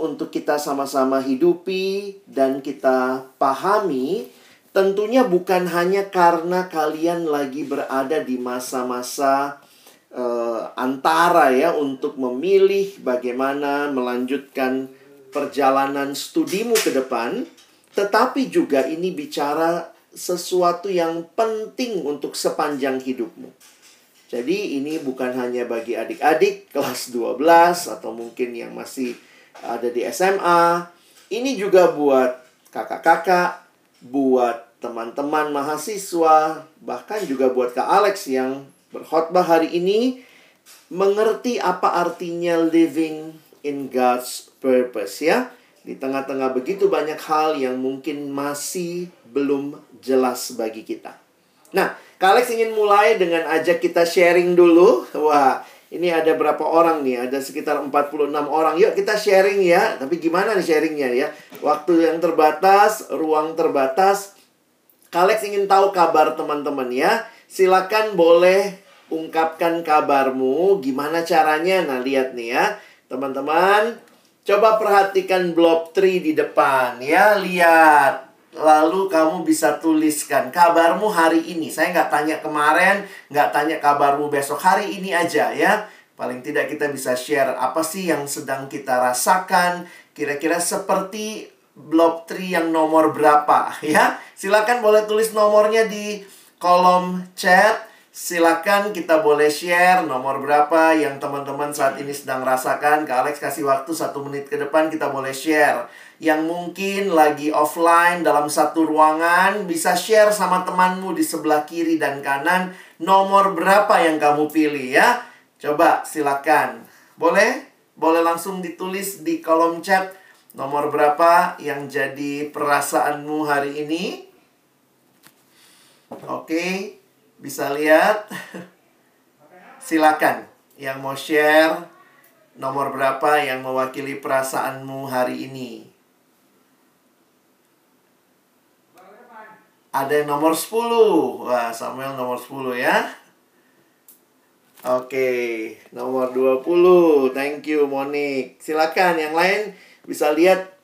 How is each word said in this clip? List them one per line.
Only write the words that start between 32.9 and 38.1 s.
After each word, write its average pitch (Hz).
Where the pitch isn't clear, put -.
buat 127
teman-teman 143
mahasiswa, 156
bahkan 156
juga 127
buat 123
Kak 127
Alex 196